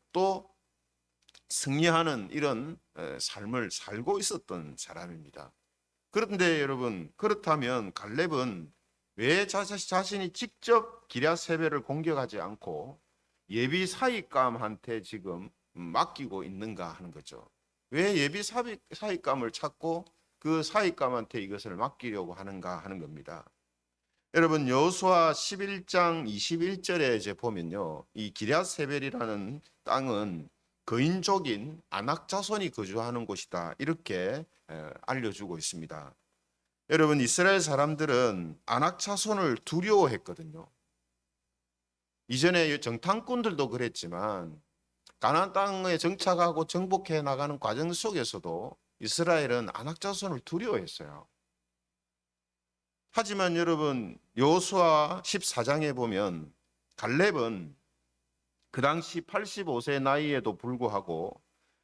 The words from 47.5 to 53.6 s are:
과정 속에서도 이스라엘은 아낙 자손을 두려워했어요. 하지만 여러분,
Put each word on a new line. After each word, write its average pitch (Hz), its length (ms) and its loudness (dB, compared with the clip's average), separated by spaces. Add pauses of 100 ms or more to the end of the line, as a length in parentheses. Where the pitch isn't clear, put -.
과정 131 320 0
속에서도 117 840 -4 (220)
이스라엘은 131 720 2
아낙 147 260 -8
자손을 196 420 -4
두려워했어요. 87 840 -6 (1800)
하지만 196 440 2
여러분, 151 640 2 (200)